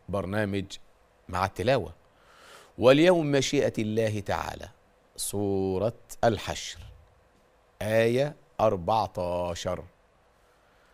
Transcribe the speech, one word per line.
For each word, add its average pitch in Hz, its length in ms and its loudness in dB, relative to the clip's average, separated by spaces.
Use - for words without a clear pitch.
برنامج 98 560 -2
مع 90 160 0
التلاوة. 95 480 -2
واليوم 147 540 6
مشيئة 135 460 2
الله 107 420 0
تعالى 78 480 -6
سورة 98 800 -2
الحشر، - 560 -2
آية 117 540 2
أربعتاشر. 90 1200 -2